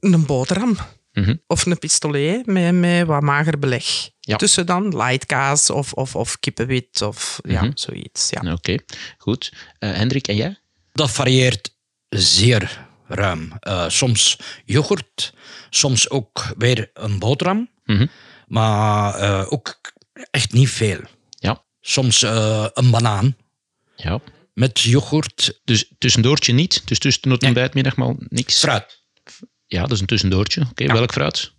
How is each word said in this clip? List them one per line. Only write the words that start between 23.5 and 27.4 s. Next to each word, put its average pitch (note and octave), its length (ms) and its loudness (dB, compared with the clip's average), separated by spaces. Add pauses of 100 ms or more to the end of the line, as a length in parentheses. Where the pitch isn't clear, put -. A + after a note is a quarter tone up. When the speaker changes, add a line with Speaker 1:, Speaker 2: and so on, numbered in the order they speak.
Speaker 2:
Ja. F#2 240 -4 (340)
Speaker 3:
met A#2 260 0
yoghurt. - 840 0
Speaker 2:
Dus - 340 0
tussendoortje B2 540 2
niet? D3+ 320 2
Dus A2+ 140 -2
tussen C3 320 0
het B2 100 2